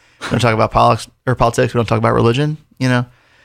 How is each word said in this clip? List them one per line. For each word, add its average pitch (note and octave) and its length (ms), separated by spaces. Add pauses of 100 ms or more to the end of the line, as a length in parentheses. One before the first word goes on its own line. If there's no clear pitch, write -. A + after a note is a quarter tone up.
(200)
We - 100
don't - 100
talk A#2 140
about A2 160
politics A#2 400 (160)
or B2+ 80
politics. A#2+ 400
We A#2+ 40
don't A2+ 80
talk A2 120
about A2+ 160
religion. B2 420 (220)
You C3 100
know, B2 180 (380)